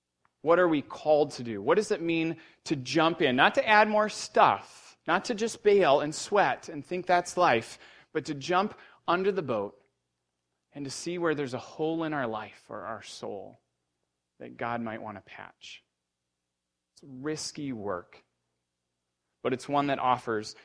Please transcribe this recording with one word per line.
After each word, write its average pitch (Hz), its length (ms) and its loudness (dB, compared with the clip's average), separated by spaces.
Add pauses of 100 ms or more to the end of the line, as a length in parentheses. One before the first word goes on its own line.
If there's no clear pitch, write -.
(420)
What 170 180 4
are 180 80 6
we 151 140 2
called 151 500 2
to 131 100 -12
do? 110 180 -6
What 131 140 4
does 208 160 0
it 180 100 -2
mean 165 360 -2 (300)
to 156 100 -2
jump 156 440 0
in? 131 140 4
Not 160 220 6
to 220 120 0
add 214 200 6
more 214 200 2
stuff, - 880 0 (120)
not 180 160 2
to 247 100 -4
just 220 300 -6
bail 170 380 6
and 151 120 -4
sweat 170 540 0
and 143 180 -12
think 180 200 -6
that's 175 300 0
life, 147 440 2 (320)
but 156 140 -4
to 156 80 -6
jump 180 440 -2 (300)
under 190 240 2
the 185 100 -4
boat 104 340 -4 (960)
and 143 120 -12
to 135 60 -8
see 170 260 -8
where 170 180 0
there's 135 200 -4
a 120 40 -6
hole 165 460 -4
in 156 80 -4
our 139 140 -2
life 107 420 -8
or 104 140 -12
our 104 200 -10
soul 104 560 -12 (840)
that 123 180 -16
God 117 240 -6
might 113 180 -10
want 107 160 -12
to 98 60 -18
patch. - 600 -20 (1120)
It's - 100 -20
risky 143 680 -8
work, 98 500 -8 (1200)
but 123 120 -2
it's - 120 -10
one 143 200 0
that 139 120 -2
offers 120 560 -2 (100)